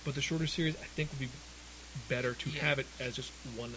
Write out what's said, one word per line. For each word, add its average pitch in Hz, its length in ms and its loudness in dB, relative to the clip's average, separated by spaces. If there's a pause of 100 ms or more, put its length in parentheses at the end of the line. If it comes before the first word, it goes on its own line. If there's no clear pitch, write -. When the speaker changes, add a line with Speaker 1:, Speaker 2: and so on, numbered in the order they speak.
Speaker 1:
but 139 120 -2
the 139 60 2
shorter 160 260 4
series, 160 300 4
I - 80 -8 (120)
think, 151 140 2
would 139 80 -4
be 127 100 0 (800)
better 123 240 4
to - 160 0
Speaker 2:
Yeah. 147 160 0
Speaker 1:
have 147 140 6
it 127 80 0 (120)
as 123 160 0
just 131 160 -4 (240)
one 117 220 -2